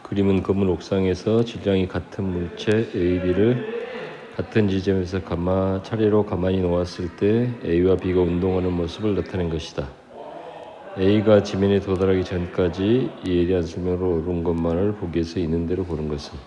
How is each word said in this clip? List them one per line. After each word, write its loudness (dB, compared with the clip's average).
그림은 2
건물 2
옥상에서 0
질량이 0
같은 -6
물체 -4
A, 2
B를 0
같은 0
지점에서 0
가마-, 0
차례로 2
가만히 0
놓았을 -2
때 2
A와 4
B가 2
운동하는 0
모습을 -2
나타낸 -2
것이다. -6
A가 6
지면에 2
도달하기 2
전까지 0
이에 2
대한 2
설명으로 -2
옳은 -2
것만을 0
보기에서 -4
있는 -2
대로 -2
보는 -6
것은 -8